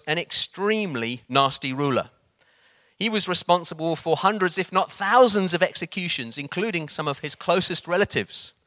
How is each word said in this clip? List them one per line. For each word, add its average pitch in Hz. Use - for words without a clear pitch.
an 151
extremely 170
nasty 135
ruler. 131
He 208
was 220
responsible 170
for 160
hundreds, 190
if 185
not 185
thousands, 202
of 170
executions, 165
including 165
some 151
of 139
his 151
closest 180
relatives. 175